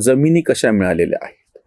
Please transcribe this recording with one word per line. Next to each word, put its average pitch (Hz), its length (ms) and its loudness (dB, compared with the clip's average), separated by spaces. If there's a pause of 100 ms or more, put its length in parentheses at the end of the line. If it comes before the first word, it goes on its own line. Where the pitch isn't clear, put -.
जमिनी 143 400 2
कशा 123 300 0
मिळालेल्या 87 500 0
आहेत, - 140 -16 (320)